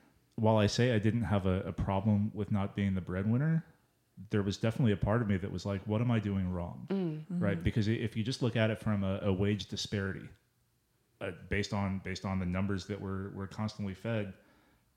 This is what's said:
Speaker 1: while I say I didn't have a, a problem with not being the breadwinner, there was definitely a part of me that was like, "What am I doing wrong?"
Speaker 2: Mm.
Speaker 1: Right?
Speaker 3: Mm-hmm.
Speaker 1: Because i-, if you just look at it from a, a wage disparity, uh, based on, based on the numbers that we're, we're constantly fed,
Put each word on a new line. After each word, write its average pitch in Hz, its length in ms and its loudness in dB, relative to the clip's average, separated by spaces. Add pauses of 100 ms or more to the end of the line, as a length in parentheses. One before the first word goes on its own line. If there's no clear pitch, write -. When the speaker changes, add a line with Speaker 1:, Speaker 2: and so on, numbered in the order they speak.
(360)
Speaker 1:
while 110 200 6
I 104 100 6
say 120 280 4
I 107 40 4
didn't 110 260 2
have 98 220 2
a, 92 140 2
a 92 120 -6
problem 104 640 2
with 104 160 -4
not 101 240 -2
being 101 200 0
the 92 80 -2
breadwinner, 113 600 0 (640)
there 104 120 2
was 98 140 -2
definitely 113 360 2
a 95 40 2
part 110 260 2
of 101 60 -2
me 101 80 4
that 92 160 -2
was 92 140 -6
like, 101 200 -2
"What 107 140 2
am 123 100 2
I 113 80 4
doing 98 320 0
wrong?" 87 380 -6
Speaker 2:
Mm. 175 520 -4
Speaker 1:
Right? 101 140 2
Speaker 3:
Mm-hmm. 85 100 -4
Speaker 1:
Because 104 240 2
i-, 110 40 4
if 120 240 -2
you 113 80 0
just 131 180 -4
look 120 140 2
at 110 140 4
it 104 80 -2
from 101 260 0
a, 95 200 0
a 98 80 4
wage 101 340 2
disparity, 98 600 -4 (920)
uh, 101 120 -6 (180)
based 101 240 0
on, 95 300 0
based 92 200 -6
on 95 140 0
the 92 80 -2
numbers 95 400 0
that 101 140 -6
we're, 95 340 -6
we're 98 120 -8
constantly 104 480 -6
fed, 107 380 -4 (640)